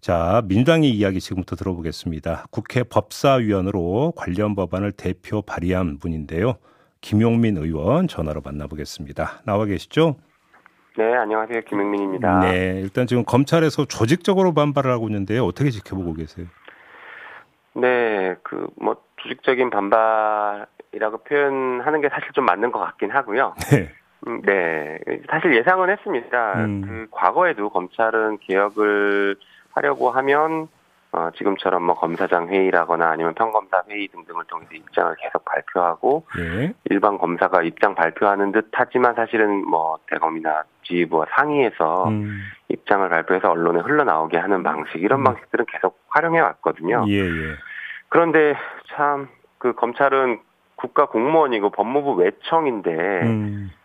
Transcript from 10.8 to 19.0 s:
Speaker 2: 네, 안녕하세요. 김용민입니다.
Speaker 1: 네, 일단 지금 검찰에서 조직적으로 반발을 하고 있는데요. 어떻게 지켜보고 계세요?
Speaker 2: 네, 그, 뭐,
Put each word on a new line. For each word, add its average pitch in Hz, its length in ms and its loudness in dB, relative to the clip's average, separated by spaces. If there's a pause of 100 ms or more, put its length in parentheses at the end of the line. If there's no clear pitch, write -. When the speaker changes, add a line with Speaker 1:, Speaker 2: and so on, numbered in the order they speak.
Speaker 2:
네, 110 180 2
안녕하세요. 110 460 -2
김용민입니다. 98 760 0
Speaker 1:
네, 92 420 0
일단 98 240 -2
지금 120 180 0
검찰에서 147 640 2
조직적으로 175 680 2
반발을 143 360 2
하고 113 180 0
있는데요. 107 360 0
어떻게 135 240 0
지켜보고 95 460 -6
계세요? 82 320 -10 (1300)
Speaker 2:
네, 113 680 2
그, - 240 -8 (160)
뭐, 107 140 0 (220)